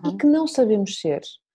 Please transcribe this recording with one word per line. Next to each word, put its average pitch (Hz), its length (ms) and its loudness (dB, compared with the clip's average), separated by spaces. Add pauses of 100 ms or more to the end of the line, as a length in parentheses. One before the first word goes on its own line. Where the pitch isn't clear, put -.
e 190 120 -4
que 285 100 2
não 311 180 4
sabemos 214 540 0
ser. 151 220 -2 (340)